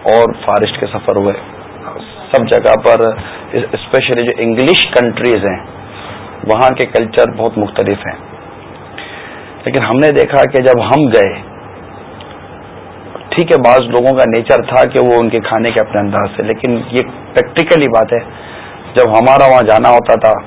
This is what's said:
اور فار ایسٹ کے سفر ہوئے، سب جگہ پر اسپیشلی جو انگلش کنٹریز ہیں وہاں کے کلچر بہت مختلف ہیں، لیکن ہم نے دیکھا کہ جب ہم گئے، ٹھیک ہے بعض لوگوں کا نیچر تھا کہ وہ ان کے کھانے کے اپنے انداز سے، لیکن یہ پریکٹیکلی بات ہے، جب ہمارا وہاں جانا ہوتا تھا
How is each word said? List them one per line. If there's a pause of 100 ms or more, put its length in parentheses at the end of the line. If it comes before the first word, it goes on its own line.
اور
فار
ایسٹ
کے
سفر
ہوئے، (960)
سب
جگہ
پر (440)
اسپیشلی
جو
انگلش (120)
کنٹریز
ہیں (840)
وہاں
کے
کلچر
بہت
مختلف
ہیں، (1500)
لیکن
ہم
نے
دیکھا
کہ
جب
ہم
گئے، (2000)
ٹھیک
ہے
بعض
لوگوں
کا
نیچر
تھا
کہ
وہ
ان
کے
کھانے
کے
اپنے
انداز (100)
سے،
لیکن (200)
یہ (340)
پریکٹیکلی
بات
ہے، (760)
جب
ہمارا
وہاں
جانا
ہوتا
تھا